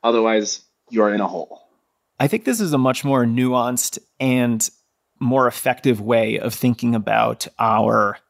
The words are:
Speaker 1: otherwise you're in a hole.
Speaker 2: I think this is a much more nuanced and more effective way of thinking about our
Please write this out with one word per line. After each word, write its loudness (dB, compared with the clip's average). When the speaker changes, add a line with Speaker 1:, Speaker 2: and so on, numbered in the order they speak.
Speaker 1:
otherwise 0
you're 2
in -2
a -2
hole. -10
Speaker 2:
I 2
think -2
this -2
is 0
a 2
much 0
more 2
nuanced -2
and 0
more 2
effective -2
way 0
of -4
thinking 0
about -2
our 0